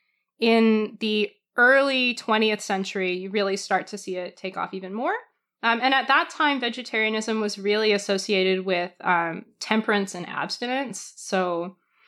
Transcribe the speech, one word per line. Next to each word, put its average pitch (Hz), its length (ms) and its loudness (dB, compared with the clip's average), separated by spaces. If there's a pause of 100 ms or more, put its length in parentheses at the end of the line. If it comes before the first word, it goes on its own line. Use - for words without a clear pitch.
(380)
in 220 640 4
the 214 300 0 (280)
early 262 540 4
twentieth 220 480 0
century, 190 540 -2
you 185 160 -8
really 196 260 0
start 190 300 -2
to 208 100 -12
see 190 200 -8
it 180 200 -10
take 185 220 -10
off 170 160 -6
even 190 180 -10
more. 277 220 -2 (480)
Um, 226 200 0
and 269 120 2
at 254 140 2
that 311 200 4
time, 285 320 0
vegetarianism 220 800 -2
was 208 180 -4
really 208 340 2
associated 190 760 0
with, 175 340 0
um, 170 460 0 (120)
temperance 214 560 0
and 175 140 -10
abstinence. 240 880 -6
So 180 600 -4 (320)